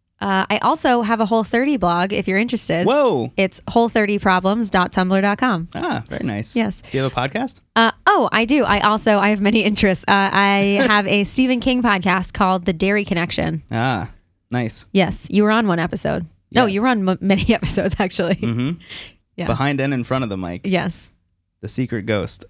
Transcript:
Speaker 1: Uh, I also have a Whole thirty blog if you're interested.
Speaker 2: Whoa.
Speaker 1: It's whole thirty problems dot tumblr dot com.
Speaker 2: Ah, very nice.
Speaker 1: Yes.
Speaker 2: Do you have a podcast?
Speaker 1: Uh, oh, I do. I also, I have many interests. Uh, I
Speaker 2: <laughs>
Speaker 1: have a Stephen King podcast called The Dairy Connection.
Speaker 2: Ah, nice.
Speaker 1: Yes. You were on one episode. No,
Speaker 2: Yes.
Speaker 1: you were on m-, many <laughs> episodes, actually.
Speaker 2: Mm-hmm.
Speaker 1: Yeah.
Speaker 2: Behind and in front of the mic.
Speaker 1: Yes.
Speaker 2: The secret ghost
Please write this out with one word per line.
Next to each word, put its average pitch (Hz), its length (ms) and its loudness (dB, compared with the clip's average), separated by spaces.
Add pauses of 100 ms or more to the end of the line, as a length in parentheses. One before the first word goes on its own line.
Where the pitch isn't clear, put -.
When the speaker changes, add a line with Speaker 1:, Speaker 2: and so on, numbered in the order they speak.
(220)
Speaker 1:
Uh, 190 280 0
I 208 80 0
also 254 440 2
have 220 200 0
a 220 40 2
Whole 226 200 2
thirty 262 320 0
blog 175 340 0
if 202 160 -2
you're 190 100 2
interested. 202 480 0
Speaker 2:
Whoa. 214 520 2
Speaker 1:
It's 190 320 0
whole 233 180 4
thirty 208 320 0
problems 190 500 0
dot 180 220 2
tumblr 190 300 2
dot 202 160 2
com. 180 360 -2
Speaker 2:
Ah, - 360 -4
very - 160 -6
nice. 104 320 -6
Speaker 1:
Yes. 202 240 -2
Speaker 2:
Do - 160 -6
you 135 60 0
have 131 100 -2
a - 20 -16
podcast? 135 460 -4 (160)
Speaker 1:
Uh, 226 140 6 (140)
oh, 359 280 2
I 220 100 2
do. 285 220 2
I 202 160 0
also, 214 380 2
I 202 100 2
have 208 100 0
many 208 240 2
interests. 202 460 2
Uh, 196 220 4
I 202 260 4 (260)
Speaker 2:
<laughs> 247 40 4
Speaker 1:
have 208 200 2
a 202 160 2
Stephen 254 380 2
King 247 200 0
podcast 190 520 0
called 185 320 0
The 190 80 0
Dairy 196 320 0
Connection. 165 640 -2
Speaker 2:
Ah, 113 380 -2 (420)
nice. 120 400 -4
Speaker 1:
Yes. 196 380 0
You 208 140 2
were 214 80 2
on 220 160 2
one 170 120 0
episode. 160 460 -4 (260)
No, 247 140 4
Speaker 2:
Yes. 196 80 0
Speaker 1:
you 202 80 -2
were 254 80 2
on 202 180 0
m-, 185 140 0
many 196 320 2
<laughs> - 0 -
episodes, - 440 0
actually. 185 380 -2
Speaker 2:
Mm-hmm. 120 360 -2 (640)
Speaker 1:
Yeah. - 100 -6
Speaker 2:
Behind 135 320 0
and 139 140 0
in 120 100 -2
front 131 220 -2
of 107 40 -2
the 98 80 -2
mic. 87 280 -6
Speaker 1:
Yes. 180 480 -4 (480)
Speaker 2:
The 107 80 -10
secret 117 360 -4
ghost - 440 -2